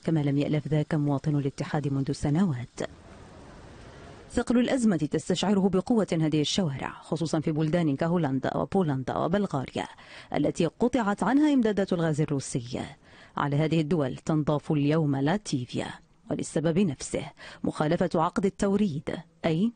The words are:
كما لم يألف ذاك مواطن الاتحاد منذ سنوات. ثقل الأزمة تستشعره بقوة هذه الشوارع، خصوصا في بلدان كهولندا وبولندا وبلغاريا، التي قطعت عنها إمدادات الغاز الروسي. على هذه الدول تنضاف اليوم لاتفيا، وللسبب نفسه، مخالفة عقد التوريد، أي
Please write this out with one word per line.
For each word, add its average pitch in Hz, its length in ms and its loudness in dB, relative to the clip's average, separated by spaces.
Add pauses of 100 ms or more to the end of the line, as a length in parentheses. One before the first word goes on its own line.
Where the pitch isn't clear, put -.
كما 160 160 2
لم 143 180 2
يألف 147 300 0
ذاك 151 280 0
مواطن 147 400 0
الاتحاد 143 520 -2
منذ 139 240 -2
سنوات. 143 680 0 (1500)
ثقل 240 280 2
الأزمة 233 380 4
تستشعره 185 720 2
بقوة 190 420 2
هذه 156 300 2
الشوارع، 143 480 -2 (120)
خصوصا 160 380 -2
في 156 120 -2
بلدان 156 440 2
كهولندا 160 640 0
وبولندا 151 600 0
وبلغاريا، 151 720 -2 (480)
التي 156 300 0
قطعت 208 580 0
عنها 285 300 4
إمدادات 208 400 2
الغاز 160 280 0
الروسي. 135 600 -4 (560)
على 143 180 0
هذه 156 260 2
الدول 147 340 0
تنضاف 151 560 0
اليوم 147 440 2
لاتفيا، 139 720 -2 (440)
وللسبب 165 480 0
نفسه، - 520 -2 (320)
مخالفة 165 520 0
عقد 175 300 0
التوريد، 196 680 0 (300)
أي 170 300 2